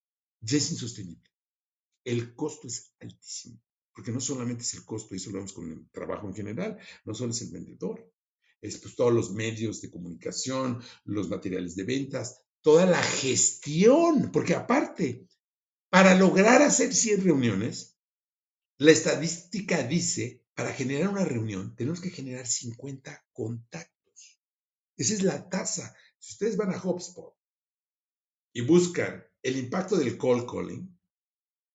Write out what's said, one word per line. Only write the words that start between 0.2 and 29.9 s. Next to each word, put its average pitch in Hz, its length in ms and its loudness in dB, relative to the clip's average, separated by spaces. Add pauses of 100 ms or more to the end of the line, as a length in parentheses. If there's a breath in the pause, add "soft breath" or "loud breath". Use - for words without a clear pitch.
ya 113 160 -2
es 147 140 0
insostenible. 117 580 -12 (760)
El 120 320 -4
costo 147 320 -8
es - 320 -12
altísimo, - 600 -16 (320)
porque 110 200 -10
no 127 80 -4
solamente 123 420 -6
es - 120 -6
el 85 100 -16
costo, 107 300 -12
y - 20 -8
eso 92 140 -10
lo 98 80 -8
vemos 98 140 -12
con 85 180 -12
el - 200 -18
trabajo 95 380 -10
en 92 60 -10
general, 110 440 -8 (260 loud breath)
no 107 80 -10
solo 117 200 -6
es 113 100 -8
el 87 80 -12
vendedor, 87 600 -12 (480)
es, - 180 -12
pues, - 160 -18
todos 120 180 2
los 101 200 2
medios 110 480 -6
de - 100 -14
comunicación, 117 880 -6 (240 loud breath)
los 101 240 -4
materiales 90 460 -6
de 95 80 -6
ventas, 127 600 -6 (180)
toda 160 260 8
la 156 160 4
gestión, 175 1300 4
porque 156 220 2
aparte, 196 720 -2 (640)
para 185 240 10
lograr 190 480 8
hacer 262 320 2
cien 208 300 2
reuniones, 127 720 0 (800)
la 151 140 10
estadística 160 880 -2
dice, 123 640 -4 (100)
para 127 180 -6
generar 139 360 -2
una 196 160 -2
reunión, 110 500 -4
tenemos 160 260 -6
que 185 100 -8
generar 127 360 -12
cincuenta 135 840 -10
contactos. - 1080 -14 (560)
Esa 156 180 0
es 196 80 -2
la 156 260 -2
tasa. 185 480 -6 (220 soft breath)
Si - 160 -20
ustedes 208 220 -4
van 190 160 -2
a - 80 -8
HubSpot - 540 -8 (1200)
y 117 80 -8
buscan 127 640 2 (180)
el 131 140 -4
impacto 180 400 -4